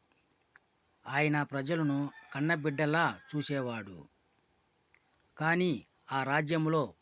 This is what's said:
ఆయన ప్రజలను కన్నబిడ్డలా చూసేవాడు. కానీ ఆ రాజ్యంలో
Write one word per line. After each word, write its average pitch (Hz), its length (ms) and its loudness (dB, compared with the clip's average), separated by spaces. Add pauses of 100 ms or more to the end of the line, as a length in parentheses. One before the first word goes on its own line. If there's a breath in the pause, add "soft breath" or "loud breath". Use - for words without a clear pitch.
(1080)
ఆయన 147 360 2
ప్రజలను 143 680 -2 (240)
కన్నబిడ్డలా 151 840 0 (160)
చూసేవాడు. 117 720 -6 (1300)
కానీ 165 480 2 (260)
ఆ 135 100 2
రాజ్యంలో 156 800 2